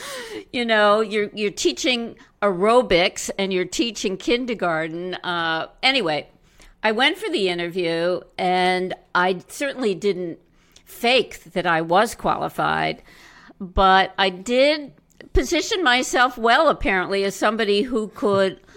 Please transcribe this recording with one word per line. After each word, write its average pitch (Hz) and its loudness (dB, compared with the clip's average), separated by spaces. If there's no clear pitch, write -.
You 240 -4
know, 214 4
you're, 208 -2
you're 208 -4
teaching 247 -2
aerobics 208 2
and 196 -2
you're 185 0
teaching 202 -4
kindergarten." 180 -4
Uh, 165 -4
anyway, 208 0
I 220 2
went 277 2
for 440 -6
the 202 0
interview, 170 -2
and 185 0
I 180 2
certainly 254 -4
didn't 180 -4
fake - -2
that 175 -2
I 165 2
was 170 2
qualified, 151 -2
but 190 4
I 196 2
did 254 0
position 370 0
myself 254 2
well, 240 4
apparently, 190 0
as 196 -2
somebody 214 0
who 233 -4
could 196 0